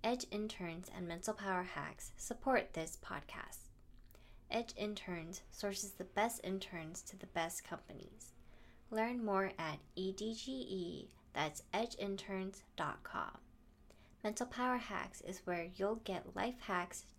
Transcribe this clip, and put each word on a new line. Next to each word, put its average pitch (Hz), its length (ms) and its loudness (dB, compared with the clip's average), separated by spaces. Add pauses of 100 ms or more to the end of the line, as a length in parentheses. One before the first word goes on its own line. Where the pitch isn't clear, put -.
Edge 240 280 4
Interns 180 640 -2
and 180 120 -2
Mental 170 260 0
Power 190 300 2
Hacks - 520 -4
support - 580 4
this 160 240 0
podcast. - 720 -6 (800)
Edge 233 260 2
Interns 185 720 -2
sources 196 440 -2
the 185 100 -6
best 202 400 4
interns 180 580 -2
to - 160 -10
the 190 100 -8
best 165 360 0
companies. - 720 -10 (580)
Learn 226 340 4
more 190 320 6
at 156 220 2 (160)
E 190 160 2
D 220 240 0
G 262 160 -4
E, 190 580 -2 (240)
that's 147 300 2 (100)
edge 233 240 4
interns 196 640 0 (120)
dot - 280 0
com. - 360 -2 (840)
Mental 214 220 4
Power 247 320 4
Hacks - 440 -2
is 190 240 -4
where 175 300 2
you'll 214 280 4
get 185 320 -2
life 240 260 2
hacks 180 440 2 (140)